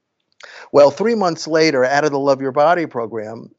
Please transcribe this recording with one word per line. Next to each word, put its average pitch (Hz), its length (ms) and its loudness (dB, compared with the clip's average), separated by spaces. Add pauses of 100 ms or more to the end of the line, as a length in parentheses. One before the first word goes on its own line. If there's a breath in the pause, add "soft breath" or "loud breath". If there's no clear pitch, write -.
(760 loud breath)
Well, 143 160 8
three 220 240 -2
months 185 320 -4
later, 156 380 2
out 143 200 0
of 147 80 -2
the 143 60 -2
Love 139 220 0
Your 135 100 -4
Body 151 360 0
program, 113 720 -10